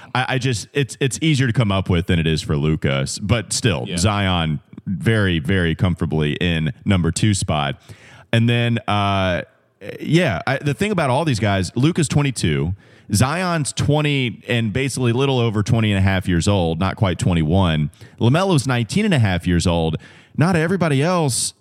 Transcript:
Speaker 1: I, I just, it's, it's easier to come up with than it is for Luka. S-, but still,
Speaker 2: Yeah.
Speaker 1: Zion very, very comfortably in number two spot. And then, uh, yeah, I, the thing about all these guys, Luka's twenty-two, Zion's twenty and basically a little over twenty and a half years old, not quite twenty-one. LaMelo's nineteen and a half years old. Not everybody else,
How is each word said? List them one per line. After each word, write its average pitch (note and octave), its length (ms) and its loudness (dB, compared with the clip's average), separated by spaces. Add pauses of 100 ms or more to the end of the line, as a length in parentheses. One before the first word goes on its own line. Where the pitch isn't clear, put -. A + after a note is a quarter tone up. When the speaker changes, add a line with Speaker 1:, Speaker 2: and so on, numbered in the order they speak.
(140)
Speaker 1:
I, B2+ 140 0
I C3 80 -2
just, A#2+ 340 -2
it's, C#3 300 -4
it's C#3 200 -2
easier C#3+ 260 2
to A#2+ 40 0
come A2 180 2
up F#2+ 200 0
with E2+ 180 2
than F2+ 100 2
it E2 80 0
is D#2 160 0
for D#2+ 140 -2
Luka. D2 460 0
S-, - 180 -6
but G#2 320 -2
still, D#2 380 -2
Speaker 2:
Yeah. F2+ 80 -6
Speaker 1:
Zion F2+ 640 0 (240)
very, F#2+ 540 0
very E2+ 360 0
comfortably D#2 640 -2
in D#2+ 320 0 (140)
number F2+ 260 2
two G#2+ 220 0
spot. D2+ 420 -2 (560)
And A#2 160 4
then, A#2+ 400 0
uh, G2 540 0 (580)
yeah, D3+ 480 0
I, C3+ 120 -2
the C#3+ 140 -2
thing G#3 200 -2
about E3 160 0
all C#3 160 0
these B2 160 0
guys, G2 340 0
Luka's D3+ 320 0
twenty-two, F#2 680 0 (400)
Zion's D#3+ 600 -2
twenty C#3+ 760 0
and A#2 240 0
basically B2+ 400 -2
a - 20 0
little C3+ 260 2
over A2 220 0
twenty A2 300 2
and G2 80 2
a - 20 2
half F#2+ 240 2
years E2+ 220 2
old, E2+ 320 2
not F#2+ 160 -2
quite F#2 240 0
twenty-one. E2 720 2 (260)
LaMelo's D3+ 480 2
nineteen B2+ 380 0
and G#3+ 100 2
a C#3+ 60 4
half F#2+ 260 2
years F2 220 2
old. E2 300 0 (400)
Not F3 180 2
everybody D#3+ 480 0
else, D#3 580 -2